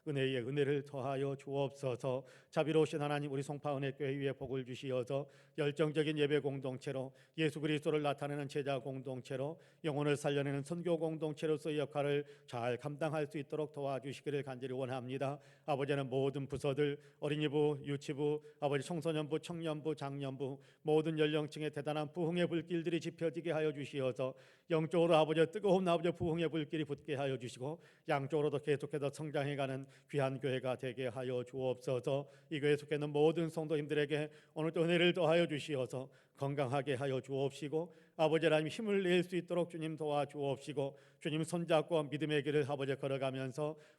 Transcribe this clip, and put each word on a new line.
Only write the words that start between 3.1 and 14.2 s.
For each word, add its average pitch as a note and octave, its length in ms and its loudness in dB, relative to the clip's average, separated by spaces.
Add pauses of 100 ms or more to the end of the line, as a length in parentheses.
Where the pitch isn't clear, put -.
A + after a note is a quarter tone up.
우리 C#3 120 -2
송파은혜교회 C#3 760 -4
위에 C#3 140 0
복을 C3+ 340 -6
주시어서 B2+ 640 -4 (280)
열정적인 D3+ 600 2
예배 D3 220 4
공동체로, C3+ 720 -4 (260)
예수 D#3 220 2
그리스도를 D3+ 420 2
나타내는 C#3+ 460 -2
제자 C#3 320 -2
공동체로, C3+ 800 -6 (240)
영혼을 D3 320 4
살려내는 C#3+ 480 0
선교 E3+ 340 0
공동체로서의 D#3 800 -2
역할을 C#3+ 440 0 (240)
잘 A#2+ 300 0
감당할 D3 500 -2
수 D#3 100 -10
있도록 D3+ 360 -4
도와주시기를 C#3 720 -4